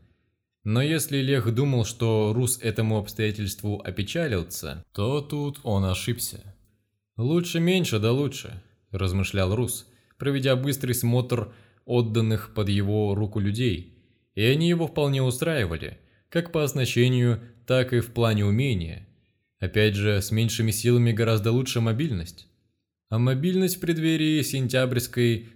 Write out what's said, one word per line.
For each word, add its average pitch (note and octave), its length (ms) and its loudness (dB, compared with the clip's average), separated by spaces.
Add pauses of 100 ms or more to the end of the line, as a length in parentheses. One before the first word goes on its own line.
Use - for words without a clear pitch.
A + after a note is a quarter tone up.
(640)
Но A2 160 2
если C#3+ 380 0
Лех C3 360 2
думал, B2+ 300 2
что A2 500 0
Рус B2 260 0
этому A2 360 0
обстоятельству G#2 840 -4
опечалится, F#2 1080 -4
то B2+ 300 -2
тут C#3+ 420 -6
он G2 220 0
ошибся. G2 680 -4 (600)
"Лучше E3 460 0
меньше, F3 360 2
да A2 140 2
лучше", B2 500 -4 (300)
размышлял F#2+ 640 0
Рус, B2 320 -4 (300)
проведя C3+ 400 0
быстрый C3+ 340 -2
смотр A#2+ 640 0 (320)
отданных A2+ 680 0
под G#2 160 -2
его G2+ 460 0
руку G#2 240 -2
людей, G2+ 580 -2 (380)
и G2+ 80 0
они D3+ 260 4
его E3+ 180 2
вполне C#3 340 0
устраивали, B2+ 800 -2 (300)
как E3+ 220 -2
по D#3 120 0
оснащению, B2 800 2 (240)
так B2+ 280 2
и A#2+ 60 2
в A#2+ 140 -4
плане A2 320 2
умения. G2+ 640 0 (520)
Опять G#2 360 2
же, G2+ 260 2
с - 100 -8
меньшими A2 400 0
силами A#2+ 400 4
гораздо A2+ 400 2
лучше B2+ 300 0
мобильность. A2+ 640 -4 (640)
А A2+ 100 -2
мобильность F3 580 2
в - 20 -20
преддверии D#3+ 640 0
сентябрьской B2 1160 0